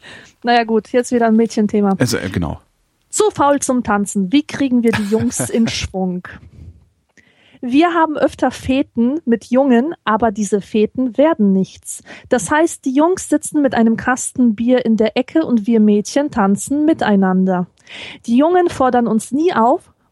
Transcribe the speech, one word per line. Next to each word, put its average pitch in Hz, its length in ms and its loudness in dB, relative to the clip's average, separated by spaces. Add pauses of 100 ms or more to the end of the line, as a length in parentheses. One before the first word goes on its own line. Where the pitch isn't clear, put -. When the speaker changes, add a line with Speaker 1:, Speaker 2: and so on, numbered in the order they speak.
(420)
Speaker 1:
Naja 240 220 2
gut, 220 280 -2
jetzt 247 200 -2
wieder 233 140 2
ein 220 100 4
Mädchenthema. 208 600 0
Speaker 2:
Also, 120 200 0
äh, - 100 -6
genau. 85 320 -6 (480)
Speaker 1:
Zu - 240 0
faul 285 280 2
zum 247 220 -2
Tanzen. 202 500 -2
Wie 294 140 2
kriegen 247 380 -2
wir 226 80 2
die 214 120 -4
Jungs 226 360 -2
Speaker 2:
<laughs> - 100 -4
Speaker 1:
in 226 180 0
Schwung? 185 600 -6 (1300)
Wir 302 320 2
haben 320 220 0
öfter 285 360 0
Feten 269 720 -2
mit 226 220 0
Jungen, 262 480 2 (100)
aber 220 260 0
diese 208 300 -2
Feten 220 560 -2
werden 269 360 2
nichts. - 500 -4 (260)
Das 247 220 -2
heißt, 311 340 0
die 262 100 -2
Jungs 330 340 0
sitzen 294 340 -2
mit 262 120 0
einem 226 220 2
Kasten 247 580 -2
Bier 247 300 0
in 226 120 2
der 220 200 0
Ecke 311 280 0
und 226 220 -2
wir 226 140 2
Mädchen 214 500 0
tanzen 214 540 -2
miteinander. 190 840 0 (600)
Die 233 100 0
Jungen 339 320 4
fordern 247 400 0
uns 220 240 -2
nie 320 220 0
auf 240 360 0 (220)